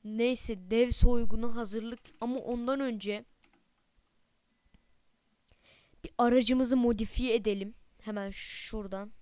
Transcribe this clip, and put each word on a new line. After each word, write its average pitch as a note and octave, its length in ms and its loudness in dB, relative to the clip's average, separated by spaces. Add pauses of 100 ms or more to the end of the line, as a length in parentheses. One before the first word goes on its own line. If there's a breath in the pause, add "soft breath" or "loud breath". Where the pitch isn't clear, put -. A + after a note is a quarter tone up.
Neyse, G#3+ 640 -4
dev A#3+ 200 2
soygunu A#3 640 6
hazırlık A3+ 440 -8 (200)
ama B3 180 -4
ondan B3 420 -4
önce G#3+ 440 -6 (2750 soft breath)
bir - 140 -10
aracımızı B3 580 2
modifiye A#3+ 580 0
edelim. G3+ 400 -4 (260)
Hemen G3+ 300 -8
şuradan. G3+ 920 -10